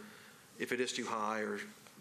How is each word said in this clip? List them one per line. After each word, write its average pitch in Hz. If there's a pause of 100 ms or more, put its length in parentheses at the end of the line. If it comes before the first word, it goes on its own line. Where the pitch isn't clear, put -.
(580)
if 135
it 123
is 123
too 120
high 110
or 104 (400)